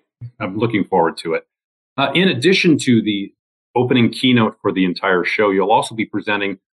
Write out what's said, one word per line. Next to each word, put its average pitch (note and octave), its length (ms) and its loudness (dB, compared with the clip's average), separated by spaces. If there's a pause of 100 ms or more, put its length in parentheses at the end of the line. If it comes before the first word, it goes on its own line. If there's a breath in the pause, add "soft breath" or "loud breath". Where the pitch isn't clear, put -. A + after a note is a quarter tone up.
(400)
I'm G#2 180 -8
looking A2 260 0
forward E2 340 0
to D#2+ 160 -6
it. E2 120 -6 (500)
Uh, C3+ 180 -2
in F#3 140 2
addition D#3+ 500 2
to A2+ 240 2
the G2+ 300 -4 (440)
opening B2 340 2
keynote A#2+ 500 2
for G2 120 -2
the F#2+ 120 2
entire F#2 380 0
show, G#2 280 0
you'll G2 200 0
also A#2+ 240 0
be G#2+ 120 -6
presenting G2+ 520 -6 (200)